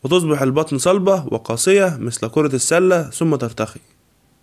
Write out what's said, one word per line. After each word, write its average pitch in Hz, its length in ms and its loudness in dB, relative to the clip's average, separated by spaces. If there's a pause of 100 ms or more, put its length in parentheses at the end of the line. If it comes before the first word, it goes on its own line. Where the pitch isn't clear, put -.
وتصبح 151 380 0
البطن 139 360 0
صلبة 185 500 2
وقاسية 180 720 0
مثل 113 280 -6
كرة 139 280 0
السلة، 170 480 2
ثم 151 320 -2
ترتخي. 120 440 -6 (640)